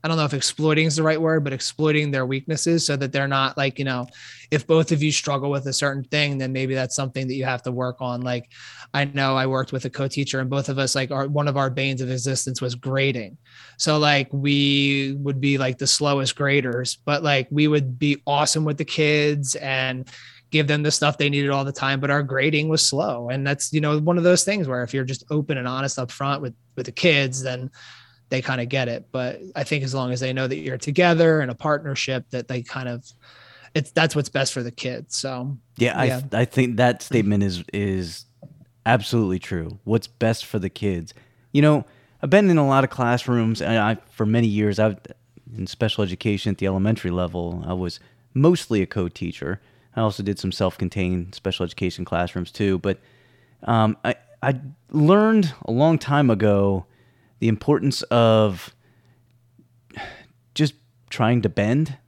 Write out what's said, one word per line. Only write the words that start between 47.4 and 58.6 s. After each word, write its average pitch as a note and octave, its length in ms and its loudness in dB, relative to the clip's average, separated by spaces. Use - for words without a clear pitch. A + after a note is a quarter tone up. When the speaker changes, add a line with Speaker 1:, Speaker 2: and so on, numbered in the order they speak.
Speaker 2:
I F2+ 80 -4
was F#2 260 -6
mostly C#3 480 2
a F2+ 60 2
co-teacher. F2 760 -6
I A2+ 60 -2
also G#2+ 220 0
did G2 160 -2
some F#2 140 -4
self-contained F#2 840 -2
special - 300 -4
education F2+ 420 -6
classrooms F2 440 -4
too. G2 280 0
But, F#2+ 200 -2
um, A2 420 2
I, B2 80 0
I C3 160 0
learned G3 640 4
a - 40 -6
long D3 280 4
time C#3+ 320 4
ago G2+ 560 4
the A2+ 80 2
importance C3+ 540 0
of A2 680 4